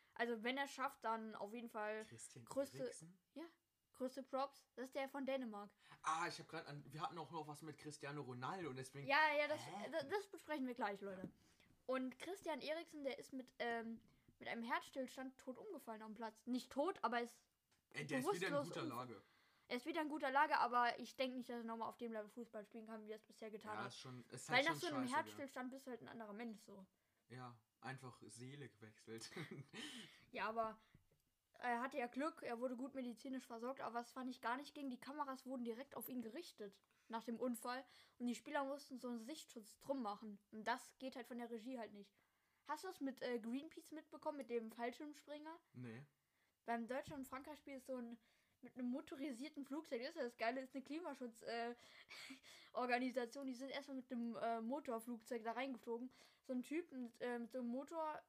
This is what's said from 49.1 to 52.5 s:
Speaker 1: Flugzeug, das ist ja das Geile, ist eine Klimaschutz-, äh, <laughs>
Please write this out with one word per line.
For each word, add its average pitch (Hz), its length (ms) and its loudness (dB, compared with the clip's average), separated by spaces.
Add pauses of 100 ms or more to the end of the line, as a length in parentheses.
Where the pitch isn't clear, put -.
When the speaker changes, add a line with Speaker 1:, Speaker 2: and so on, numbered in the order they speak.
Speaker 1:
Flugzeug, 277 360 -2
das 294 100 -2
ist 330 60 -12
ja 285 60 2
das 240 140 -2
Geile, 247 240 4
ist 262 120 -8
eine 262 100 -4
Klimaschutz-, 277 600 -4
äh, 233 320 0 (340)
<laughs> - 320 -12 (320)